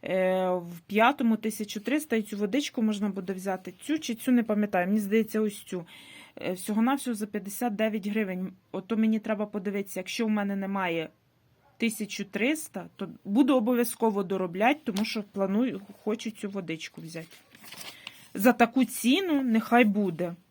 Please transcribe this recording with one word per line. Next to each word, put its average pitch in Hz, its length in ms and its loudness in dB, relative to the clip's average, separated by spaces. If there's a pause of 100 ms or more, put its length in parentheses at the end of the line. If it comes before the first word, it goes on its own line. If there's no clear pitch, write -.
Е, 185 460 2
в 175 380 -4
п'ятому 226 500 4
тисячу 214 420 -6
триста, 262 360 -2
і 220 60 2
цю 208 160 -8
водичку 220 440 -2
можна 208 280 0
буде 190 240 -6
взяти. 185 480 -6
Цю 302 180 -2
чи 240 160 -6
цю, 254 160 0
не 240 120 6
пам'ятаю. 208 440 2
Мені 214 120 2
здається, 214 420 2
ось 208 220 -4
цю. 175 220 -8 (560)
Е, 180 120 -4
всього-навсього 233 640 0
за 208 100 -4
п'ятдесят 208 500 -6
дев'ять 214 320 -2
гривень. 190 460 -2 (180)
Ото 196 260 -4
мені 220 220 4
треба 214 260 -2
подивитися. 196 540 -6
Якщо 220 260 -4
в 214 40 0
мене 202 260 0
немає 190 540 -2 (680)
тисячу 220 480 -4
триста, 208 680 -4
то 190 140 -8 (140)
буду 262 320 4
обов'язково 233 680 2
доробляти, 190 600 0
тому 208 220 0
що 214 180 -6
планую, 196 580 0 (220)
хочу 214 280 -4
цю 208 180 -10
водичку 165 520 -8
взяти. 165 360 -14 (960)
За 233 200 6
таку 240 320 4
ціну 294 580 2
нехай 233 400 4
буде. 180 520 0 (160)